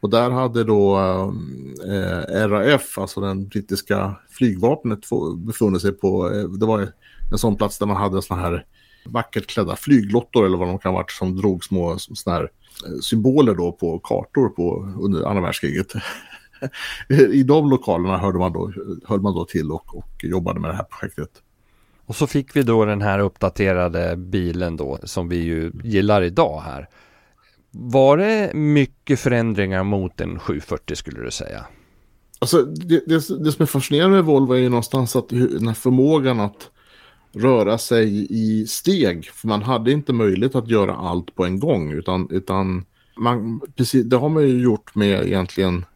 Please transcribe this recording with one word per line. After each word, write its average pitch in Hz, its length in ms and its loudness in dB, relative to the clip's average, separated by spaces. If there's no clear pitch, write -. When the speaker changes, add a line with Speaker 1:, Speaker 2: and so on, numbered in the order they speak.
Speaker 1:
Och - 80 0
där 120 200 2
hade 123 340 0
då, 101 340 4
eh, 92 560 -2
R 101 100 2
A 104 100 2
F, 139 340 2
alltså 98 240 -8
den 98 260 -4
brittiska 98 680 -4
flygvapnet, 113 760 -2
få-, 87 300 -4
befunnit 95 460 0
sig 98 100 0
på... 95 400 0
Eh, 104 180 -4
det 98 160 -2
var 104 280 0
en 101 60 0
sån 107 180 0
plats 101 240 -4
där 101 60 0
man 101 120 -2
hade 95 240 -2
såna 87 200 -6
här 85 240 -4
vackert 113 420 -6
klädda 95 280 -4
flyglottor 117 680 2
eller 92 120 2
vad 90 100 -2
de 92 120 -4
kan 92 120 -2
ha 92 80 0
varit - 120 -8
som 92 260 -4
drog 95 260 0
små 87 300 -2
s-, - 260 -12
såna 87 160 -2
här, 80 160 -4
eh, 73 160 -10
symboler 117 540 4
då 87 160 -2
på 82 280 -4
kartor 104 500 -2
på, 92 500 -4
under 95 240 -2
andra 98 180 0
världskriget. 85 520 -4
<laughs> 135 240 6
I 135 100 6
de 147 260 4
lokalerna 92 480 2
hörde 92 220 0
man 90 140 0
då, 90 180 -6
höll 101 160 0
man 101 120 0
då 82 120 -4
till 78 260 -4
och, - 260 -10
och - 260 -16
jobbade 85 360 -4
med 80 100 -6
det 87 60 -6
här - 80 -6
projektet. - 300 -10
Speaker 2:
Och 117 100 -10
så 151 120 0
fick - 280 -4
vi 143 80 4
då 113 220 4
den 104 160 -2
här 101 180 0
uppdaterade 90 960 0
bilen 90 600 -4
då, 69 260 -6
som 87 260 -6
vi 87 80 -2
ju 82 340 -4
gillar 104 380 2
idag 87 400 0
här. 69 280 -14
Var 135 460 4
det 208 360 0
mycket 147 680 2
förändringar 104 640 0
mot 98 380 -2
en 85 180 -6
sju 76 200 -4
fyrtio 76 360 -8
skulle 60 260 -12
du 60 100 -8
säga? 50 340 -12
Speaker 1:
Alltså, 147 240 4
det, 160 440 0
det, 156 360 0
det 151 80 2
som 156 120 0
är - 20 4
fascinerande 147 500 2
med 185 100 6
Volvo 135 280 4
är 127 60 4
ju 127 100 4
någonstans 120 460 0
att 120 160 0
hur, 123 180 2
den 95 180 -2
här 113 80 -2
förmågan 131 640 4
att 104 320 -4
röra 113 460 4
sig 110 520 2
i 110 380 0
steg, 107 580 0
för - 220 -10
man 104 160 0
hade 120 280 0
inte 143 220 0
möjlighet 113 420 2
att 113 120 -2
göra 110 280 2
allt 87 400 -6
på 92 100 0
en 92 140 -2
gång, 104 320 0
utan, 92 400 -4
utan 92 540 -2
man, 113 440 -2
precis, 123 300 2
det 123 120 2
har 143 120 0
man 156 140 2
ju 127 180 2
gjort 120 340 0
med 101 320 2
egentligen 92 580 -2